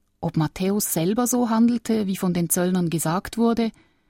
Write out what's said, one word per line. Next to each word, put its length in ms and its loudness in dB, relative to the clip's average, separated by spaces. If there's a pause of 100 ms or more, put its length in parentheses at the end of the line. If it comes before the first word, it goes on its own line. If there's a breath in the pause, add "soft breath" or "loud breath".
(220)
Ob 160 -4
Matthäus 560 -2
selber 340 0
so 220 0
handelte, 580 2
wie 100 -2
von 160 0
den 160 0
Zöllnern 400 0
gesagt 480 -4
wurde, 340 2 (380)